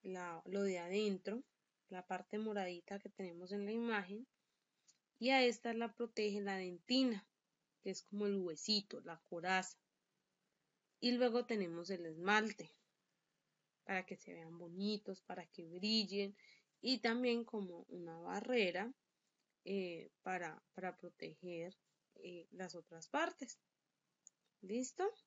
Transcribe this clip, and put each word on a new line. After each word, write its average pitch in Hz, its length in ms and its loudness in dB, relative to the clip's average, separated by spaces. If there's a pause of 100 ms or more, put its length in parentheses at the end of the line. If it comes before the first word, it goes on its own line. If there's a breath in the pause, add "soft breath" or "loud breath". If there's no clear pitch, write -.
La, 180 420 -6
lo 196 160 2
de 190 180 4
adentro, 196 640 2 (460)
la 185 160 -8
parte 190 320 -4
moradita 202 640 -2
que 202 100 -12
tenemos 180 420 -8
en 202 140 0
la 208 60 -2
imagen, 220 560 -2 (920)
y 240 120 4
a 262 120 8
esta 233 300 2
la 226 200 0
protege 214 480 0
la 196 160 0
dentina, 202 720 2 (540)
que 196 80 -2
es 185 140 -6
como 208 240 -2
el 202 100 4
huesito, 190 640 -2
la 170 180 -10 (100)
coraza. 185 500 0 (1200)
Y 240 140 2
luego 240 340 4
tenemos 175 420 0
el 175 160 -2
esmalte, 190 680 2 (1120)
para 190 220 -2
que 190 100 -8
se 185 180 -14
vean 165 260 -12
bonitos, 190 600 -4
para 180 260 -8
que - 180 -12
brillen, 202 720 0 (460 loud breath)
y 247 180 2
también 233 460 4
como 185 440 -6
una 165 300 -8
barrera, 190 720 2 (720)
eh, 180 480 -4 (100)
para, 175 420 -4 (120)
para 185 200 -4
proteger, 170 800 -8 (400)
eh, 175 360 -12
las 180 240 -10
otras 165 320 -14
partes. 330 520 -2 (1000)
¿Listo? 240 420 -2 (240)